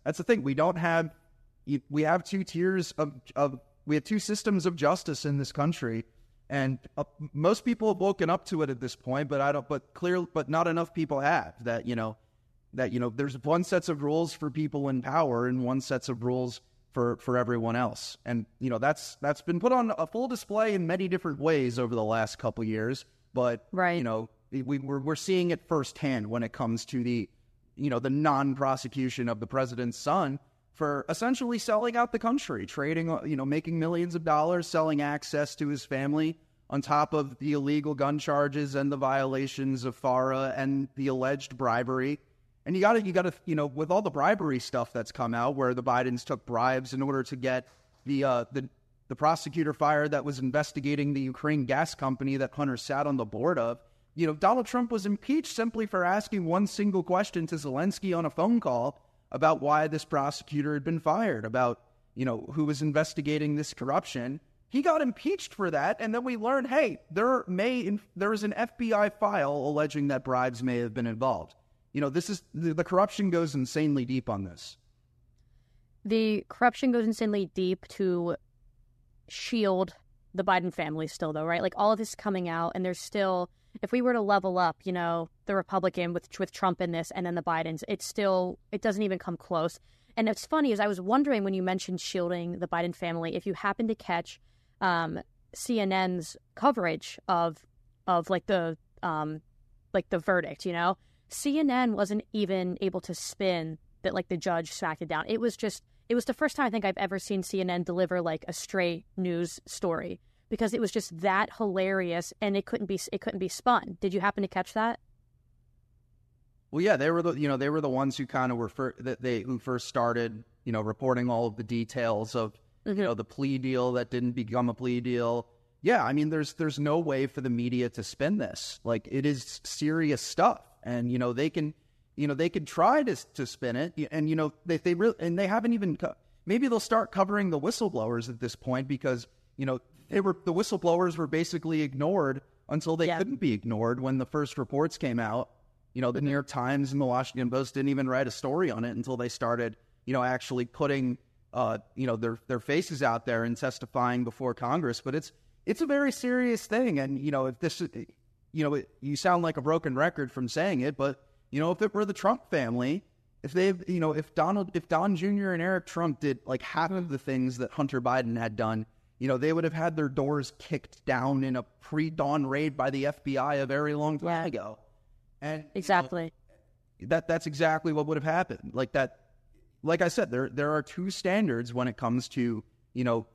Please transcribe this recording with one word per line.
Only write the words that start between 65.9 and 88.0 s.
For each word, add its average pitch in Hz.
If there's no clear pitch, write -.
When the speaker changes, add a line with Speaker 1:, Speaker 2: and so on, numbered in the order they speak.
Speaker 1:
and 220
then 240
we 247
learned, 247
hey, 254
there 233
may 214
in-, 208
there 202
is 208
an 220
F 233
B 226
I 208
file 185
alleging 147
that 131
bribes 127
may 127
have 120
been 117
involved. 113
You 143
know, 143
this 170
is, 202
the, 160
the 170
corruption 196
goes 165
insanely 143
deep 127
on 98
this. -
Speaker 2:
The 214
corruption 247
goes 233
insanely 208
deep 185
to 175
shield 190
the 190
Biden 180
family 156
still, 156
though, 151
right? 170
Like, 190
all 208
of 214
this 214
coming 185
out, 170
and 185
there's 180
still, 190
if 196
we 254
were 247
to 233
level 190
up, 170
you 190
know, 170
the 202
Republican 180
with, 175
with 190
Trump 185
in 175
this 165
and 180
then 175
the 170
Bidens, 160
it's 202